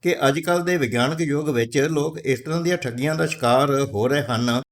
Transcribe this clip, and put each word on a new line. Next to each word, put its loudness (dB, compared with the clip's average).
ਕਿ 0
ਅੱਜ 2
ਕੱਲ੍ਹ 0
ਦੇ 0
ਵਿਗਿਆਨਕ 0
ਯੁੱਗ -2
ਵਿੱਚ 0
ਲੋਕ 0
ਇਸ 0
ਤਰ੍ਹਾਂ -4
ਦੀਆਂ 0
ਠੱਗੀਆਂ -2
ਦਾ 0
ਸ਼ਿਕਾਰ 2
ਹੋ -2
ਰਹੇ 2
ਹਨ 0